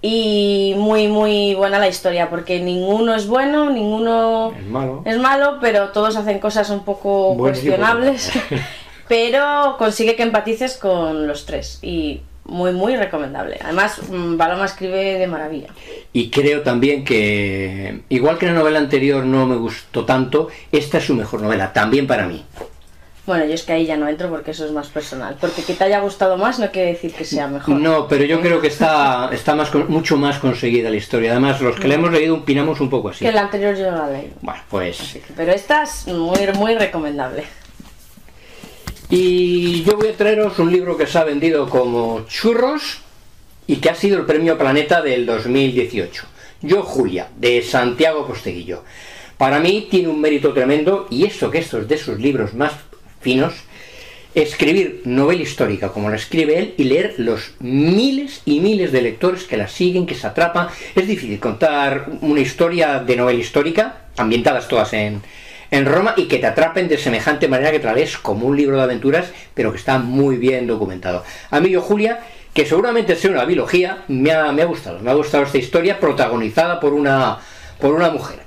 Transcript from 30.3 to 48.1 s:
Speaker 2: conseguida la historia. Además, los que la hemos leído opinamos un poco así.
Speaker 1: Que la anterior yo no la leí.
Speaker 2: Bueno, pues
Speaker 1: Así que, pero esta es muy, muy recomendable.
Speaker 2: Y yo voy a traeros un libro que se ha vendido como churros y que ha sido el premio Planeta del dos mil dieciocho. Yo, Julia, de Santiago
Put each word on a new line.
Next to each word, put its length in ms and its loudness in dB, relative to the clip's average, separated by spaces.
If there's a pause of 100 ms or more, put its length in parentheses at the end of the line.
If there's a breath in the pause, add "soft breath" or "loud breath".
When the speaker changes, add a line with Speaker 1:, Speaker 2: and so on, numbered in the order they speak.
Speaker 2:
conseguida 500 0
la 60 0
historia. 340 0
Además, 320 2
los 180 0
que 80 0
la 60 4
hemos 180 2
leído 220 4
opinamos 480 0
un 80 0
poco 180 -2
así. 160 -8
Speaker 1:
Que 80 2
la 80 4
anterior 340 0
yo 160 -2
no 60 -4
la 140 -2
leí. 200 -8 (120)
Speaker 2:
Bueno, 260 -10
pues 320 -4
Speaker 1:
Así 200 -14
que, 140 -20
pero 180 0
esta 320 0
es 240 -10
muy, 280 -2 (180)
muy 200 2
recomendable. 720 -4 (1600 loud breath)
Speaker 2:
Y 760 2
yo 120 4
voy 120 0
a 80 -4
traeros 420 2
un 120 4
libro 280 0
que 80 2
se 100 -2
ha 80 4
vendido 460 0
como 580 0
churros 720 0 (680)
y 100 2
que 120 0
ha 60 2
sido 240 2
el 80 -2
premio 320 2
Planeta 420 2
del 240 0
dos 220 -2
mil 260 2
dieciocho. 520 -2 (360 loud breath)
Yo, 220 2
Julia, 460 -2 (100)
de 240 2
Santiago 640 0